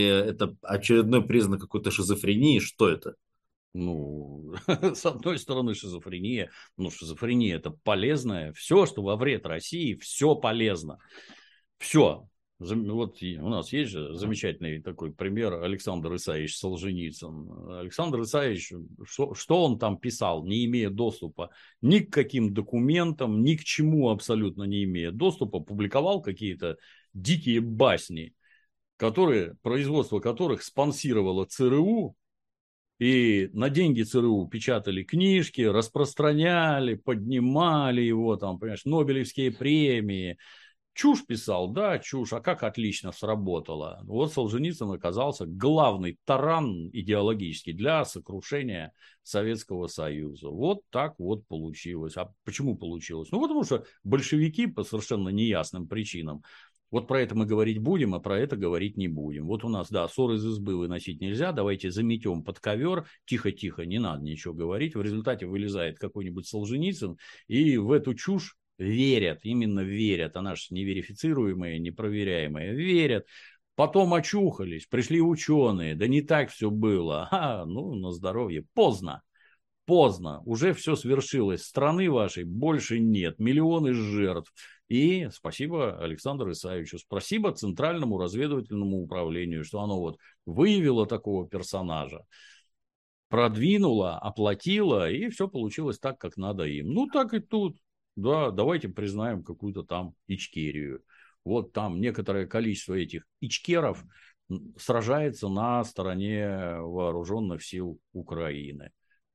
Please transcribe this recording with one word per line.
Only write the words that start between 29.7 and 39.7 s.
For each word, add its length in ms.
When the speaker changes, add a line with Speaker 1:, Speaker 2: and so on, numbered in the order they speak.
Speaker 2:
которых 440
спонсировало 840
Ц 200
Р 100
У, 400
и 540
на 160
деньги 340
Ц 160
Р 60
У 220
печатали 560
книжки, 580
распространяли, 1300
поднимали 1040
его, 360
там, 220
понимаешь, 260
Нобелевские 640
премии. 840